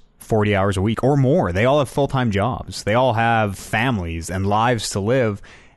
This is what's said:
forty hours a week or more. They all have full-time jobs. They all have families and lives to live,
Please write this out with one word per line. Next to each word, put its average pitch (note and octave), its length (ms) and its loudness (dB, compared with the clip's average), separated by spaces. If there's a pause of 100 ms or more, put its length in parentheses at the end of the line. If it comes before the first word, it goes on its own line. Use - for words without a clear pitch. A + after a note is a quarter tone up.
(200)
forty G#2 360 0
hours G2 220 0
a F#2+ 40 0
week A2 220 -2
or C#3+ 140 2
more. C3 340 2
They G2 140 2
all C#3+ 140 4
have C3+ 100 0
full-time C3+ 420 -2
jobs. G2 520 -4
They G#2 100 0
all B2 200 2
have A2+ 440 0
families F#2 720 -4
and F#2+ 180 -4
lives A2 440 0
to G2+ 100 -4
live, A2 400 0 (360)